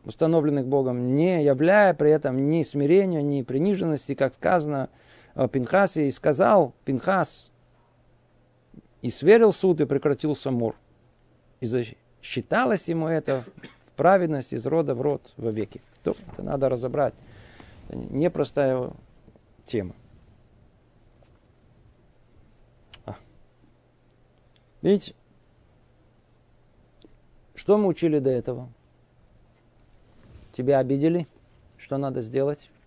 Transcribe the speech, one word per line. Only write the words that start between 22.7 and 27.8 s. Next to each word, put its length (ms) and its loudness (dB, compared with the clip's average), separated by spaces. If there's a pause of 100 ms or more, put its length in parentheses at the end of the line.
А. 100 -14 (1700)
Видите, 340 0 (2500)
что 220 2
мы 100 4